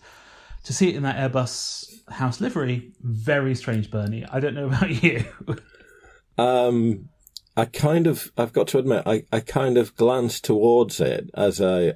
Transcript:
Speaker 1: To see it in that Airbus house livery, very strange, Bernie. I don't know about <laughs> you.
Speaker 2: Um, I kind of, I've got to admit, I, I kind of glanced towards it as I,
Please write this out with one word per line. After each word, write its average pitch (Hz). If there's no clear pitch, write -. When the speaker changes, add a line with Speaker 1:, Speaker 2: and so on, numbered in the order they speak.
Speaker 1:
To -
see 185
it -
in 143
that 135
Airbus -
house 127
livery, 131
very 127
strange, 110
Bernie. 107
I 131
don't 143
know 143
about 135
<laughs> 120
you. 120
Speaker 2:
Um, 120
I 117
kind 165
of, -
I've 117
got -
to 139
admit, 127
I, 107
I 113
kind 127
of 117
glanced 120
towards 117
it 64
as 98
I, 92